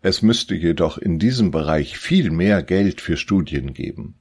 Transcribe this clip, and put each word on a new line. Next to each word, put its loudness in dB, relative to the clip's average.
Es 0
müsste 2
jedoch 0
in -2
diesem 2
Bereich -2
viel 2
mehr 2
Geld 0
für -2
Studien -2
geben -10